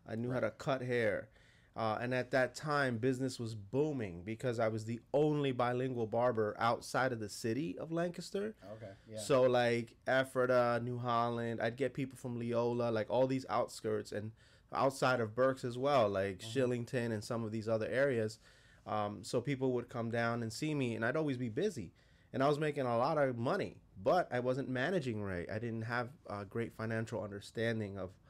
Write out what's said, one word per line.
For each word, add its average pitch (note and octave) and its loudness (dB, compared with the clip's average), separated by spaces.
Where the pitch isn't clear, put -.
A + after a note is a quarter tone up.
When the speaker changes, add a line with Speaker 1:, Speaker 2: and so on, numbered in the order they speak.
Speaker 1:
I G2+ -8
knew A#2 -2
how C3 0
Speaker 2:
Right. - 2
Speaker 1:
to A2 2
cut C3 -2
hair. A#2 2
Uh, A2 0
and B2 -2
at B2+ 0
that B2+ 2
time, C#3+ 0
business B2+ 0
was A2+ -6
booming G#2+ -2
because A2+ -2
I A2+ 4
was A2 -2
the A2+ -6
only D3 2
bilingual B2 0
barber A2+ 2
outside B2 2
of A#2 -4
the G#2+ -6
city C3+ -2
of D#3 -8
Lancaster. F3+ -4
Speaker 2:
Okay, G#2+ -14
yeah. G#2+ -10
Speaker 1:
So, B2+ 6
like, A#2+ 4
Ephrata, B2 4
New B2 -4
Holland, A#2 0
I'd A#2+ 0
get B2+ 0
people C3+ -6
from A#2+ -6
Leola, A#2+ 0
like, A2 0
all B2+ 4
these C3 -2
outskirts G#2+ -2
and G#2+ -6
outside B2+ 2
of G#2+ -2
Berks C3 2
as A#2+ -4
well, C3 4
like G2 0
Speaker 2:
Mm-hmm. A2 -4
Speaker 1:
Shillington A#2+ 0
and G#2+ -4
some A#2 -4
of A2 -4
these A2 -4
other A2 0
areas. A#2 2
Um, G#2 -2
so - 0
people C3 0
would A#2+ -2
come A#2 -4
down A#2 0
and A2+ -4
see D3+ -4
me, B2 0
and A2 -2
I'd C3 0
always D3 0
be B2 -4
busy. C#3 -4
And B2 -2
I C3+ 6
was D3 2
making C#3+ 0
a A#2 2
lot D3+ 4
of C3 2
money, A#2+ -2
but D#3 4
I B2 0
wasn't B2+ 0
managing C3 0
right. F2+ -4
I G#2+ -4
didn't A2+ -4
have A#2+ -4
a G2+ -6
great A2+ -6
financial A2+ -4
understanding G#2 -4
of F#2 -6